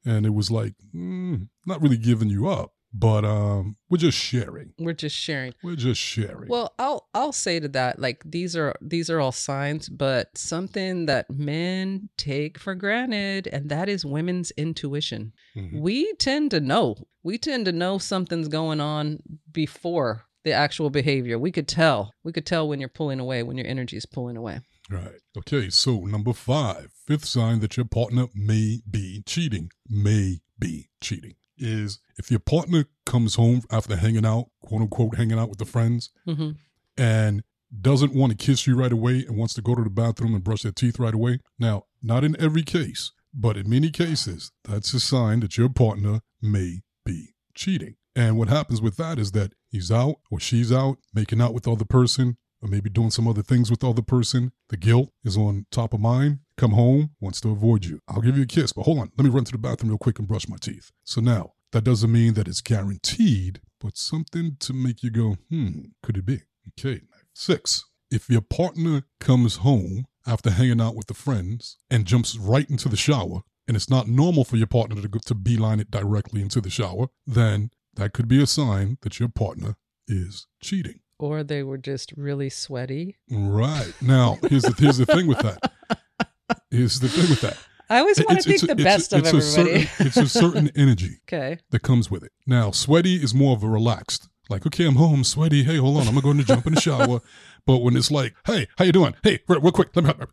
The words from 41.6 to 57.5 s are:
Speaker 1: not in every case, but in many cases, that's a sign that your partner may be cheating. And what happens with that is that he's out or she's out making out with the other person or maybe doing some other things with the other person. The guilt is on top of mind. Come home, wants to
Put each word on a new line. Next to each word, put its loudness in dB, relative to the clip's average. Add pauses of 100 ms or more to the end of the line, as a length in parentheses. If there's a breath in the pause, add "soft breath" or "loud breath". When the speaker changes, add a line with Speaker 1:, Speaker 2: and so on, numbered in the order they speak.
Speaker 1:
not 0
in 2
every 2
case, -6 (200)
but 0
in -4
many 2
cases, -4 (120)
that's -6
a 0
sign 2
that -4
your 4
partner 0 (200)
may -2 (240)
be -8 (180)
cheating. -6 (200)
And 2
what 0
happens 0
with -2
that -6
is -4
that -2 (140)
he's -6
out 2 (160)
or -6
she's 0
out 2 (160)
making 0
out 2
with -6
the 0
other -2
person 4 (240)
or -8
maybe -2
doing 2
some 0
other 0
things 2
with 2
the 0
other 0
person. 0 (180)
The -6
guilt 4 (120)
is 0
on 0
top -2
of -2
mind. 2 (180)
Come 4
home, 4 (100)
wants -8
to -2